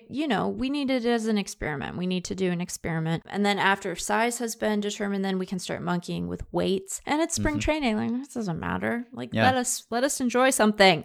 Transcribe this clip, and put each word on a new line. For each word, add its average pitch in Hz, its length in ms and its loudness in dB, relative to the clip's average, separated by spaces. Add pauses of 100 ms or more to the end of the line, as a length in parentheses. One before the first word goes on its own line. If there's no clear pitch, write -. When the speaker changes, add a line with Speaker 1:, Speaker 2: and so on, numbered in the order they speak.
(120)
Speaker 1:
you 294 160 -2
know, 190 200 2
we 214 240 -2
need 285 180 0
it 254 160 2
as 233 220 2
an 220 100 2
experiment. - 600 -4
We 180 100 -2
need 185 180 -2
to - 100 -6
do 185 140 0
an 175 120 0
experiment. 165 640 -2
And 202 180 0
then 202 140 2
after 190 360 2
size 233 440 0
has 226 160 -4
been 214 240 0
determined, 202 460 -2
then 190 120 0
we 185 80 -4
can 185 140 -4
start - 220 -6
monkeying 175 480 -2
with 175 120 -6 (120)
weights. 180 520 -2
And 302 160 0
it's 330 140 0
spring 294 200 0
Speaker 2:
Mm-hmm. - 40 -2
Speaker 1:
training. 262 380 0
Like, 233 140 -2
this 262 220 -6
doesn't 185 260 -4
matter. 220 520 -2
Like, 233 220 -10
Speaker 2:
Yeah. 220 100 2
Speaker 1:
let 240 120 4
us, - 360 -2
let 247 140 0
us 285 160 -2
enjoy 254 300 4
something. 208 540 6